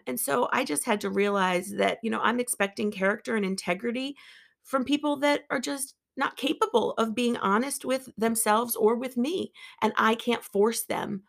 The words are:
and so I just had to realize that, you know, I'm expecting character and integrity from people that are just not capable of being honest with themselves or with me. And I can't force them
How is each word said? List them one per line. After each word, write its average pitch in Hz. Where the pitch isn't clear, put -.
and 254
so 247
I 269
just -
had 214
to 196
realize 196
that, 196
you 226
know, 214
I'm 240
expecting 208
character 214
and 202
integrity 233
from 262
people 294
that 285
are -
just 269
not -
capable 302
of 226
being 240
honest 226
with 262
themselves 226
or 220
with 254
me. 247
And 220
I 220
can't 233
force 220
them -